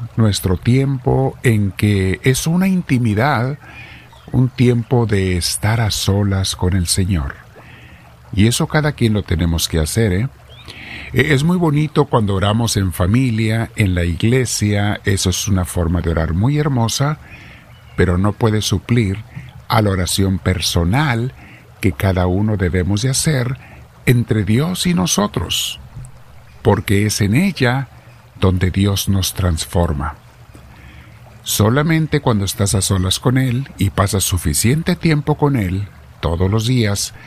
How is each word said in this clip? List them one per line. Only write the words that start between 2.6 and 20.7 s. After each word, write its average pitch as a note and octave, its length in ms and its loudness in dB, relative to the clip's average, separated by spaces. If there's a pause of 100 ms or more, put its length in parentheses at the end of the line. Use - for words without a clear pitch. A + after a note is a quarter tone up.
intimidad, C3 920 0 (760)
un B2 160 2
tiempo A#2+ 580 2
de F#2+ 300 0
estar G#2 440 -2
a G#2+ 100 0
solas G2 680 0
con F2+ 180 0
el F2+ 120 0
Señor. F2+ 480 -2 (1000)
Y G#2 140 4
eso A#2+ 200 0
cada D3+ 260 0
quien A2+ 200 0
lo G#2 100 0
tenemos E2 460 0
que E2 100 0
hacer, F#2+ 340 0
¿eh? G#2+ 160 0 (840)
E-, C#3+ 220 2
es C3 100 0
muy F3 120 2
bonito D3+ 500 2
cuando G#2 280 0
oramos G#2+ 420 0
en F#2+ 160 0
familia, A2+ 840 0
en F#2+ 180 2
la F2 100 2
iglesia, G#2 1000 0
eso F#2+ 260 0
es - 160 -4
una F#2 180 0
forma E2+ 360 -2
de E2+ 100 -2
orar D#2+ 220 0
muy A#2+ 260 0
hermosa, C#3+ 600 -2 (800)
pero F2+ 220 2
no G2+ 140 0
puede G#2+ 300 0
suplir G#2 600 -2 (460)
a A2+ 140 2
la G2+ 80 2
oración F#2+ 480 0
personal A2+ 960 0 (460)